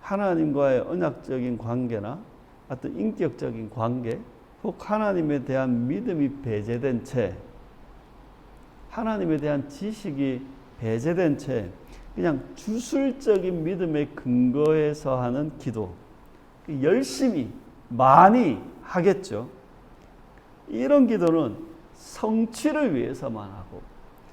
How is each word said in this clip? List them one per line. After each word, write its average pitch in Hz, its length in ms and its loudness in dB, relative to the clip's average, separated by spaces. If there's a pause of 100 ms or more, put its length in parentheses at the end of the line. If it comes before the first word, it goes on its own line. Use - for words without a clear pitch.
하나님과의 156 800 2
언약적인 127 760 -4
관계나 117 600 -4 (500)
어떤 - 280 -8
인격적인 139 760 -4
관계, 120 500 -2 (420)
혹 - 280 -6
하나님에 180 540 0
대한 127 440 0
믿음이 160 540 -2
배제된 117 640 -2
채, 104 320 -2 (1500)
하나님에 208 480 -2
대한 143 300 -2
지식이 139 760 -4 (340)
배제된 147 600 0
채 110 320 -4 (440)
그냥 156 280 0 (140)
주술적인 214 1080 0
믿음에 165 440 0
근거해서 143 1120 2
하는 135 380 -2
기도, 107 360 -6 (880)
열심히 196 680 2 (380)
많이 147 720 8 (300)
하겠죠. 165 580 0 (1200)
이런 262 380 4
기도는 165 500 0 (380)
성취를 226 1000 -2
위해서만 117 560 -6
하고 95 320 -16 (500)